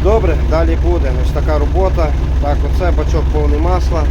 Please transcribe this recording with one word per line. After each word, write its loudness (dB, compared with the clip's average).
Добре, 2
далі 0
буде. 0
Ось 0
така 0
робота. 0
Так, 0
оце 0
бачок 0
повний 0
масла. 0